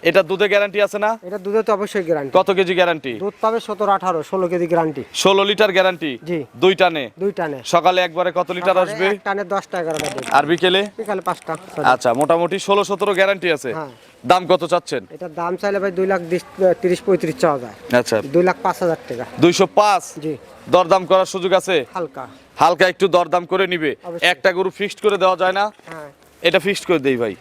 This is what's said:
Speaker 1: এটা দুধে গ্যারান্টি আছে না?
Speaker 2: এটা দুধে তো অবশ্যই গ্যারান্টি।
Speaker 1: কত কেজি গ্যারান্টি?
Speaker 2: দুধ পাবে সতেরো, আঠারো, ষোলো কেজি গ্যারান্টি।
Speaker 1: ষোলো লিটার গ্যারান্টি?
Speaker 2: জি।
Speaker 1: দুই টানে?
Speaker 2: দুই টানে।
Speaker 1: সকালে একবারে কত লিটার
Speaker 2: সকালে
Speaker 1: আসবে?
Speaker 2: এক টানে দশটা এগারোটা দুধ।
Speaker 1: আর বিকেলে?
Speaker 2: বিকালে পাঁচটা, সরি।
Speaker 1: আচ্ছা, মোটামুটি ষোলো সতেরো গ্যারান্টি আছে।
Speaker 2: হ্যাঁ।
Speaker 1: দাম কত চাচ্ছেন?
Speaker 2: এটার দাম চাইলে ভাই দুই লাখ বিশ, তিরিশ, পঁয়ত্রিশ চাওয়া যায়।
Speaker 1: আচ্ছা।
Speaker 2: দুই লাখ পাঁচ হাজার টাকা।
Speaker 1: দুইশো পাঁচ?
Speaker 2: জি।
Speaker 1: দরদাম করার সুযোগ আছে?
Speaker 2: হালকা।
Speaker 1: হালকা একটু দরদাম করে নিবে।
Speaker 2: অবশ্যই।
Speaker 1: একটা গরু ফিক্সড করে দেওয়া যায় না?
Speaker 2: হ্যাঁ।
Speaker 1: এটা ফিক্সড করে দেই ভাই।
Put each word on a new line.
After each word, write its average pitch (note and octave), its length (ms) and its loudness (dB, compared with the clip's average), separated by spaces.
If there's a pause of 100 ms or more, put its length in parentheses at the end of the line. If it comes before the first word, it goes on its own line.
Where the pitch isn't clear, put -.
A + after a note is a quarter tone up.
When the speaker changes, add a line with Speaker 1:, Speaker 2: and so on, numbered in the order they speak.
Speaker 1:
এটা F3+ 200 6
দুধে G3 240 0
গ্যারান্টি G3+ 340 0
আছে G#3 180 -6
না? A3 60 2 (160)
Speaker 2:
এটা G3 180 -8
দুধে G#3 220 0
তো A3+ 100 0
অবশ্যই G3 320 -4
গ্যারান্টি। C#3+ 280 -2
Speaker 1:
কত F#3+ 200 2
কেজি F3 220 0
গ্যারান্টি? D#3+ 340 0 (100)
Speaker 2:
দুধ G#3 200 -8
পাবে A3+ 240 0
সতেরো, G3+ 300 -2
আঠারো, F3+ 220 -2 (100)
ষোলো F#3+ 220 -2
কেজি F3 200 -2
গ্যারান্টি। D#3+ 320 0 (200)
Speaker 1:
ষোলো G3 260 2
লিটার G3+ 280 2
গ্যারান্টি? F3+ 340 0 (180)
Speaker 2:
জি। E3+ 100 -4 (240)
Speaker 1:
দুই F#3+ 180 6
টানে? E3 220 2 (180)
Speaker 2:
দুই G3 180 -2
টানে। D3+ 200 -4 (140)
Speaker 1:
সকালে F3 340 4
একবারে F3 300 -2
কত F3 200 -2
লিটার F3+ 180 0
Speaker 2:
সকালে F#3 160 2
Speaker 1:
আসবে? G#3 220 -2
Speaker 2:
এক G3 140 -6
টানে G3+ 160 -4 (100)
দশটা G3 280 -6
এগারোটা D#3 340 -4
দুধ। A#2 100 -10 (120)
Speaker 1:
আর C#3+ 140 4
বিকেলে? F3+ 300 2 (180)
Speaker 2:
বিকালে G3+ 300 -6
পাঁচটা, E3 240 -8 (200)
সরি। D3 200 -4
Speaker 1:
আচ্ছা, B2+ 160 2 (120)
মোটামুটি E3+ 360 2 (100)
ষোলো G3+ 220 2
সতেরো G3+ 300 -2
গ্যারান্টি F#3+ 280 0 (100)
আছে। C3 200 -6
Speaker 2:
হ্যাঁ। D3 140 -10 (400)
Speaker 1:
দাম F#3 100 6 (100)
কত F3 200 2
চাচ্ছেন? D#3+ 300 -2 (140)
Speaker 2:
এটার D#3+ 260 -12
দাম F3 200 -4
চাইলে G3+ 220 -2
ভাই G3 160 -2
দুই F#3+ 120 0
লাখ F#3+ 100 0 (100)
বিশ, F3 120 -2 (380)
তিরিশ, F3+ 240 0
পঁয়ত্রিশ E3+ 380 0
চাওয়া D3+ 200 2
যায়। G#2+ 120 -16 (240)
Speaker 1:
আচ্ছা। A#2 180 0 (180)
Speaker 2:
দুই F3 140 4
লাখ F3 160 -2
পাঁচ F3+ 180 -2
হাজার E3 160 -2 (100)
টাকা। A#2+ 160 -10 (180)
Speaker 1:
দুইশো F3 220 4 (140)
পাঁচ? G3+ 240 4 (200)
Speaker 2:
জি। D#3 100 -4 (420)
Speaker 1:
দরদাম F3+ 340 4
করার F#3 240 4
সুযোগ F#3 260 -2
আছে? F#3 160 -2 (200)
Speaker 2:
হালকা। D3+ 280 -8 (380)
Speaker 1:
হালকা E3+ 320 4
একটু - 120 -2 (100)
দরদাম F3 360 2
করে F#3+ 220 0
নিবে। D#3 180 -2 (120)
Speaker 2:
অবশ্যই। E3+ 280 -2
Speaker 1:
একটা F3+ 260 2
গরু F#3+ 120 0 (100)
ফিক্সড G3+ 260 -6
করে G3+ 180 2
দেওয়া F#3 180 4
যায় F#3 180 2
না? G3+ 40 2 (280)
Speaker 2:
হ্যাঁ। D3+ 180 -14 (380)
Speaker 1:
এটা F3+ 180 4
ফিক্সড G3 240 -2
করে E3 160 2
দেই C3 160 2
ভাই। G#2+ 200 -2